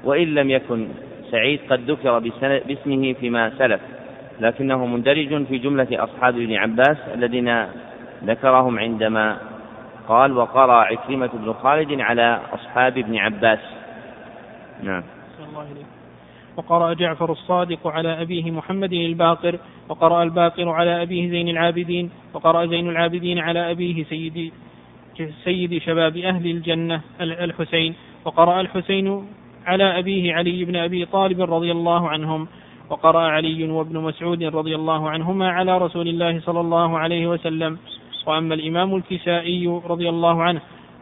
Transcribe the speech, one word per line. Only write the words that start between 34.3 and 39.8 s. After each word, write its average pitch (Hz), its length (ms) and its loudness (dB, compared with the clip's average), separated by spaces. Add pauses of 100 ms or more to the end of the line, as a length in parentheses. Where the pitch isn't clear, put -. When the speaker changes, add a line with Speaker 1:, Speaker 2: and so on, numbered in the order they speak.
Speaker 2:
رضي 156 320 -2
الله 156 360 -2
عنهما 180 400 0
على 185 280 2
رسول 170 300 -2
الله 170 320 0
صلى 170 200 -2
الله 165 380 2
عليه 165 280 0
وسلم. 165 520 -2 (480)
وأما 160 280 0
الإمام 170 420 0
الكسائي 175 880 -2